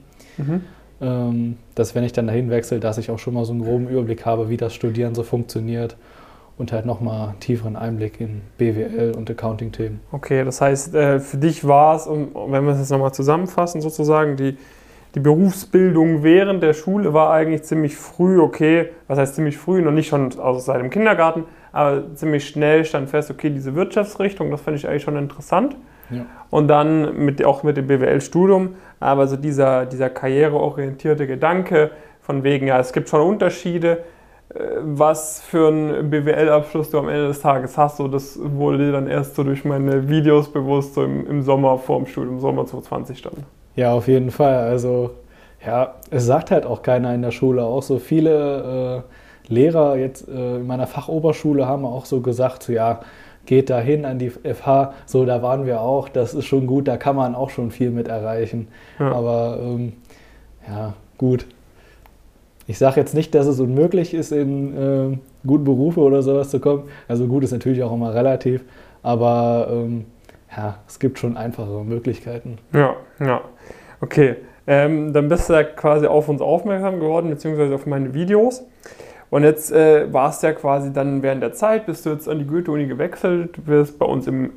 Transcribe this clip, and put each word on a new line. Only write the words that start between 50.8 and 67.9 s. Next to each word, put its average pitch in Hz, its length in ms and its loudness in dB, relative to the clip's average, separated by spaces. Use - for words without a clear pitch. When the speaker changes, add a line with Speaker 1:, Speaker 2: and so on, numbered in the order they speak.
Speaker 2:
Fachoberschule 151 800 0
haben 139 180 -4
auch 123 220 -8
so 131 140 -2
gesagt, 127 420 -2
so, 127 100 -6
ja, 113 280 0
geht 131 260 4
da 127 80 2
hin 143 260 0
an 131 140 -6
die 123 140 -4
F - 240 -6
H, 135 280 2
so, 131 200 2
da 123 160 0
waren 131 260 -2
wir 117 160 -2
auch, 131 260 0
das 123 260 -2
ist 143 120 -4
schon 135 200 0
gut, 135 220 0
da 120 80 0
kann 139 180 -2
man 123 220 -2
auch 135 140 -4
schon 120 200 -6
viel 123 200 -2
mit 120 180 -4
erreichen. 113 580 -4
Speaker 1:
Ja. 135 140 0
Speaker 2:
Aber, 117 500 -2
ähm, 120 300 -6
ja, 104 280 -10
gut. 127 280 0
Ich 101 120 -10
sag 135 180 4
jetzt 139 180 0
nicht, 156 200 0
dass 139 120 4
es 135 140 0
unmöglich 160 540 2
ist, 160 180 -4
in, 139 800 -2
äh, 131 60 -4
gute 147 160 2
Berufe 139 380 2
oder 139 220 6
sowas 139 280 0
zu 135 80 -2
kommen. 143 260 0
Also 120 200 -2
gut 131 180 0
ist 120 80 -4
natürlich 123 300 -2
auch 117 100 -4